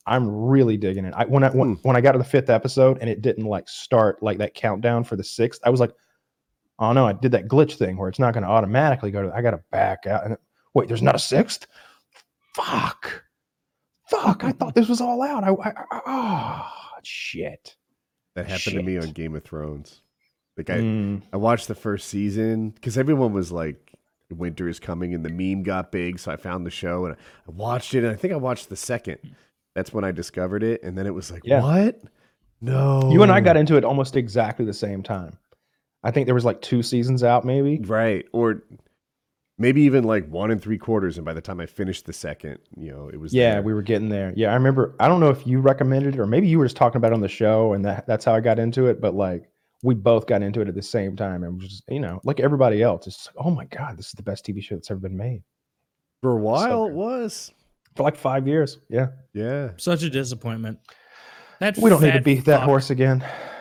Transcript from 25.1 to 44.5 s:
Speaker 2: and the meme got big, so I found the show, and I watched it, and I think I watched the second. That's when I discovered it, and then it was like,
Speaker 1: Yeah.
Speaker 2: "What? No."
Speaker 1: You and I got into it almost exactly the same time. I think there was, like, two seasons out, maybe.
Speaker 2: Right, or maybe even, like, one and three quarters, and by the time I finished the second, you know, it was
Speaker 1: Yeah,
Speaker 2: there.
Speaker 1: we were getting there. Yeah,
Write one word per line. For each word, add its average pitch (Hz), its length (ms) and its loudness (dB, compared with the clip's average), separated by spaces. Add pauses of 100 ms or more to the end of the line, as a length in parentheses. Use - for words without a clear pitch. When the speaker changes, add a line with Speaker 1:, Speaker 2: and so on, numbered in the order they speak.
Speaker 2:
and 82 120 -6
the 82 40 -10
meme 92 340 -4
got 92 280 -4
big, 90 280 -6
so - 120 -10
I 76 40 -6
found 90 300 -8
the 85 60 -8
show, 90 340 -6
and 80 100 -8
I - 360 -20
watched 117 420 -6
it, 131 100 2
and 117 60 0
I 107 60 -4
think 180 180 -4
I 156 40 -4
watched 127 320 -6
the 98 60 -12
second. 110 420 -8 (580)
That's - 180 -8
when 107 100 -4
I 95 80 -2
discovered 90 520 -6
it, 113 200 -4
and 90 140 -10
then 95 100 -6
it 98 60 -6
was 92 180 -10
like, 87 140 -16
Speaker 1:
Yeah. 131 160 4
Speaker 2:
"What? 185 400 2 (600)
No." 135 500 2
Speaker 1:
You 175 120 10
and 196 80 10
I 196 80 8
got 175 180 6
into 151 200 6
it 135 80 6
almost 135 300 0
exactly 117 500 0
the 101 80 -4
same 98 300 -6
time. 92 340 -10 (640)
I 107 80 0
think 135 160 0
there 127 80 4
was, 120 100 0
like, 113 160 0
two 120 200 0
seasons 123 420 0
out, 120 220 4
maybe. 139 340 0
Speaker 2:
Right, 107 520 -2
or 113 320 0 (920)
maybe 131 240 4
even, 135 240 6
like, 104 240 0
one 95 220 -4
and 104 100 -2
three 107 160 -4
quarters, 95 400 -2
and 80 80 -10
by 80 80 -8
the 80 80 -8
time 90 180 -12
I 85 60 -8
finished 92 400 -8
the - 80 -14
second, 73 460 -12 (180)
you 78 140 -14
know, 73 180 -16
it - 100 -14
was 80 140 -8
Speaker 1:
Yeah, 120 220 6
Speaker 2:
there. 104 80 -2
Speaker 1:
we 107 100 -2
were 107 80 -2
getting 110 280 -2
there. 98 260 -4
Yeah, 107 160 2